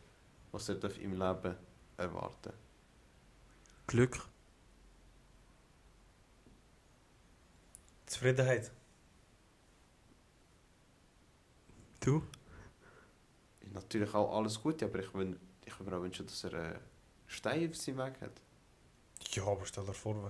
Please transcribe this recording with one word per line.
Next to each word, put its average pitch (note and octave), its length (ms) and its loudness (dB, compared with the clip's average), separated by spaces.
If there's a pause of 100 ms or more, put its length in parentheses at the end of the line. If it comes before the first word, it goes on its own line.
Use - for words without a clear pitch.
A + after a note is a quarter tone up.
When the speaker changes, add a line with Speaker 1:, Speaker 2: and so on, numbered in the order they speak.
(520)
Speaker 1:
was - 160 -6
er G2 80 2
darf G2+ 220 -2
im G2 200 -4
Leben F#2 380 2 (400)
erwarten? - 560 -4 (1400)
Speaker 2:
Glück. B2 320 6 (3750)
Speaker 3:
Zufriedenheit. B2+ 640 4 (3250)
Speaker 2:
Du? D3 220 6 (1500)
Speaker 1:
Natürlich G2+ 420 0
auch G#2 220 6
alles A2 240 2
Gute, D#3+ 240 2
aber G2 160 0
ich F#2+ 80 -4
wün-, F#2+ 280 0 (280)
ich - 140 -14
würde F#2+ 120 -6
mir F#2 60 0
auch F2+ 60 0
wünschen, F2+ 240 -6
dass - 180 -8
er, F2+ 80 -6
äh, E2 260 -4 (480)
Steine D#3+ 440 0
auf E3 60 -8
seinem C3+ 220 -6
Weg C3 220 -4
hat. - 200 -12 (920)
Speaker 3:
Ja, G2 140 0
aber G2 180 2
stell G2 200 -6
dir G2 100 -4
vor, G#2+ 200 -4 (160)